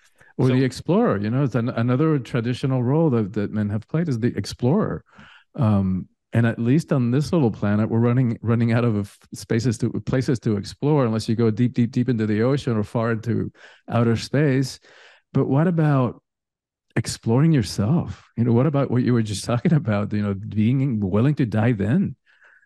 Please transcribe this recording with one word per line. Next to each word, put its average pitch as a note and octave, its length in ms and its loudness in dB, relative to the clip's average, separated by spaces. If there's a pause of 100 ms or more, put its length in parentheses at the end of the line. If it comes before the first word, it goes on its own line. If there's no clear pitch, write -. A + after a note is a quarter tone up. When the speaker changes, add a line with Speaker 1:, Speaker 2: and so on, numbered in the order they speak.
(380)
Speaker 1:
Or C3 100 2
Speaker 2:
So B2+ 80 2
Speaker 1:
the C3 80 2
explorer, D3+ 560 0
you G#2 100 -4
know, C3 140 0
it's C3 120 -2
an, A#2+ 140 -2
another B2+ 480 0
traditional B2+ 640 -2
role D3 300 2
that, A2 220 0
that G#2 180 -2
men G#2+ 180 -2
have G#2+ 180 -6
played E3 200 -2
is B2+ 100 -2
the A2+ 180 -2
explorer. D3+ 680 -2 (520)
Um, G2 520 0 (260)
and A#2 140 2
at A2+ 100 -2
least C3 360 0
on A#2+ 180 2
this C#3+ 220 -2
little C3+ 180 2
planet, G#2 380 0
we're A2+ 100 0
running, A#2+ 420 2
running A#2 300 0
out A#2+ 140 2
of A2 120 0
f-, G2+ 220 -8 (140)
spaces A2+ 460 -2
to, A#2 120 -2 (140)
places C3 340 -2
to A2 160 -2
explore, C3+ 500 -2
unless A2 220 -2
you A2+ 80 0
go A2+ 160 2
deep, A#2+ 220 0
deep, A#2+ 180 0
deep B2 160 -2
into A2 180 0
the G#2+ 160 0
ocean B2+ 360 0
or G#2 60 0
far A#2 280 -4
into G#2+ 400 -4 (380)
outer A#2 260 2
space. C3+ 640 0 (540)
But C3+ 140 2
what D3 200 2
about D3+ 560 0 (720)
exploring C3 560 2
yourself? A2+ 720 0 (120)
You A#2 80 2
know, A#2+ 80 4
what B2 120 4
about C#3 240 0
what B2 140 0
you A#2 100 2
were A#2 80 2
just G#2 220 -6
<laughs> - 80 -4
talking A#2+ 220 0
about, G#2 400 0
you G#2 100 -2
know, G2+ 100 -2
being G#2+ 680 0
willing G#2+ 340 2
to C3+ 100 0
dive A2 360 0
in, C3+ 340 0 (500)